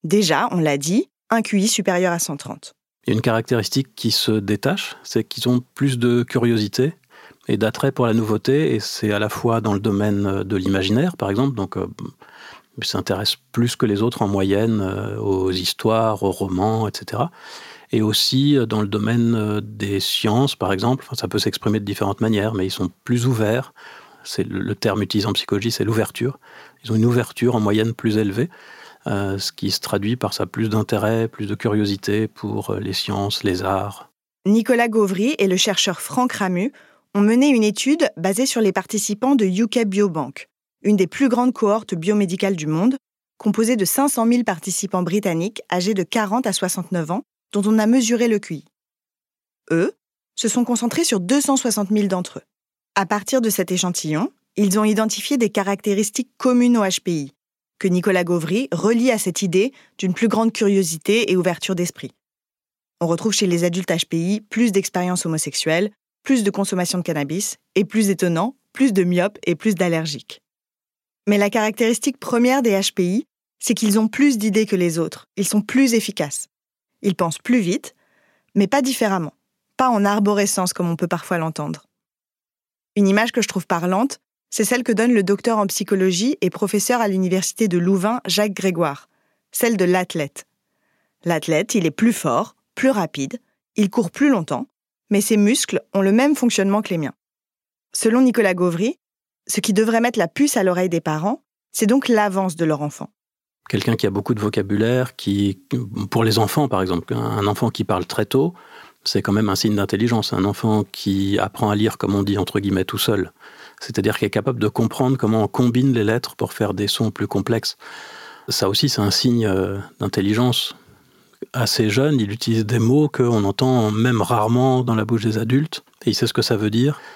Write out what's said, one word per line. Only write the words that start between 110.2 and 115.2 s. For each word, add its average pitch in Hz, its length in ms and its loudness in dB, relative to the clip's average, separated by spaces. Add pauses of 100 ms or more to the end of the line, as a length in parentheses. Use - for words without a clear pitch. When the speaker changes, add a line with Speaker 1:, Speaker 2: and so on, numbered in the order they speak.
Speaker 2:
Un 95 120 0
enfant 107 460 0
qui 98 480 -2
apprend 98 320 -2
à 104 60 0
lire, 107 200 0
comme 101 180 -2
on 101 80 2
dit, 98 140 0
entre 101 240 -2
guillemets, 95 240 0
tout - 140 -8
seul, 98 340 -2 (480)
C'est-à-dire 110 380 -2
qu'il 107 80 0
est 101 40 -2
capable 120 280 -2
de 107 100 0
comprendre 127 480 0
comment 110 280 0